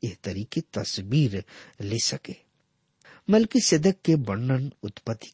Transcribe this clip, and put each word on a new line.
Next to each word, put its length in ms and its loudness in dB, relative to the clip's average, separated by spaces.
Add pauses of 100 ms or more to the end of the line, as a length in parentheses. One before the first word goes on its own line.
एह 180 -8
तरी 200 -6
के 180 -6
तस्वीर 800 -2 (380)
ले 180 -6
सके? 360 -6 (920)
मलकीसेदक 640 4 (100)
के 100 6
वर्णन 560 -2 (120)
उत्पत्ति 500 -10